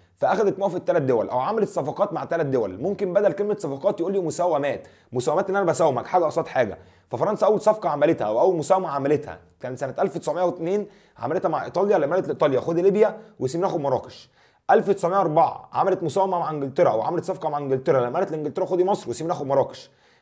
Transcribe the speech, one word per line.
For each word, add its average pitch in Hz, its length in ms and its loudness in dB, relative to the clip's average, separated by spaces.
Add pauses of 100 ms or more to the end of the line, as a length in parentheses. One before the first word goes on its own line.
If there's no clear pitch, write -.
(160)
فاخدت 190 440 0
موافقه 185 200 -2
ثلاث 175 240 0
دول 120 260 2
او 123 100 -2
عملت 202 300 -2
صفقات 156 440 -4
مع 139 120 -6
ثلاث 165 220 -2
دول. 107 340 -2
ممكن 190 320 -4
بدل 202 180 4
كلمه 208 280 -2
صفقات 160 400 -2
يقول 175 140 -2
لي 196 60 0
مساومات، 151 680 -2 (240)
مساومات 151 380 0
ان 190 60 0
انا 196 100 2
بساومك 147 420 2
حاجه 180 160 2
قصاد 156 240 0
حاجه. 110 300 0 (340)
ففرنسا 180 340 0
اول 208 160 4
صفقه 208 280 2
عملتها 147 380 2
او 110 120 0
اول 185 160 4
مساومه 180 340 0
عملتها 139 500 -2 (200)
كان 127 160 -10
سنه 131 240 -8
ألف 190 160 0
وتسعمية 170 280 -4
واتنين، 175 440 -2 (300)
عملتها 160 320 -2
مع 156 160 -4
ايطاليا 196 320 0
لما 151 180 0
قالت 185 120 0
لايطاليا 139 320 2
خدي 170 220 -2
ليبيا 196 360 4 (220)
وسيبني 165 280 -2
ناخد 165 120 -2
مراكش. - 500 -4 (420)
ألف 196 180 4
وتسعمية 185 280 0
وأربعة 165 560 2
عملت 185 300 2
مساومه 185 360 0
مع 151 100 -4
انجلترا 143 400 2
او 110 120 2
عملت 160 220 -2
صفقه 165 260 -6
مع 147 80 -2
انجلترا 135 480 2
لما 127 140 -2
قالت 196 120 -2
لانجلترا 156 340 -4
خدي 180 180 2
مصر 190 260 -2
وسيبني 156 240 -4
ناخد 143 120 -8
مراكش. - 460 0 (300)